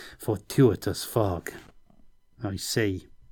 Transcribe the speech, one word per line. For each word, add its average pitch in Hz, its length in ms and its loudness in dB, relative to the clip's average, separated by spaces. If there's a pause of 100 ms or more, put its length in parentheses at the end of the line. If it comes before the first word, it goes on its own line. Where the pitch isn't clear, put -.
(200)
fortuitous - 840 2
fog." 95 480 -2 (920)
"I 98 140 -4
see." 98 500 -2 (240)